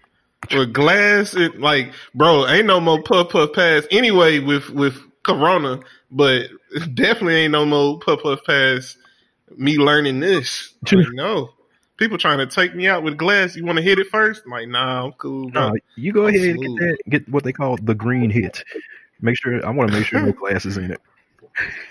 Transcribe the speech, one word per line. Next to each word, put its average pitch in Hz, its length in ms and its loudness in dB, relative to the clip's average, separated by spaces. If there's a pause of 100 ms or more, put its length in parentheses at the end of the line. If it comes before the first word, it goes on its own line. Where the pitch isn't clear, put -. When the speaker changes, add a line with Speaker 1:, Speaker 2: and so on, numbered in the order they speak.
(520)
Speaker 1:
with 127 220 0
glass 202 600 2
and, 175 280 0
like, 139 320 0 (200)
bro, 147 340 4
ain't 190 200 4
no 185 140 4
more 160 200 2
puff 175 280 2
puff 151 240 0
pass 160 360 2
anyway 185 500 4
with, 139 300 -2
with 139 280 -2 (260)
Corona, 151 560 0 (320)
but 131 360 2 (460)
definitely 165 420 0
ain't 160 180 2
no 151 120 2
more 147 340 0
puff 156 220 -2
puff 139 240 -4
pass 131 520 0 (600)
me 139 200 0
learning 143 420 2
this. 160 600 -2
Speaker 2:
<laughs> - 120 -2
Speaker 1:
Like, 185 220 6
no. 147 360 -6 (480)
People 214 200 -2
trying 147 220 0
to 135 80 0
take 180 280 -2
me 180 140 -2
out 180 140 0
with 151 140 -4
glass. 180 380 0
You 170 100 -10
wanna 165 160 -2
hit 190 160 4
it 190 100 -2
first? 214 380 0
I'm 127 60 -16
like, 117 160 -10
nah, 127 380 -2
I'm 139 80 -10
cool, 135 360 -8
bro. 135 200 0
Speaker 2:
No, 104 60 -2 (200)
you 147 160 -6
go 208 160 2
Speaker 1:
I'm 208 80 2
Speaker 2:
ahead 180 140 2
and 160 100 -2
get 131 80 -6
Speaker 1:
smooth. 120 120 -8
Speaker 2:
that, 170 180 -2 (120)
get 147 200 -2
what 139 160 -2
they 127 80 -4
call 131 240 -4
the 110 180 -2
green 120 340 0
hit. 101 320 -2 (600)
Make 117 160 0
sure, 120 280 -4
I - 60 -4
wanna 117 220 0
make 104 120 0
sure - 160 -4
no 175 100 0
Speaker 1:
<laughs> - 20 -2
Speaker 2:
glass 98 320 -4
is 98 120 -6
in 92 140 -8
it. - 80 -10 (920)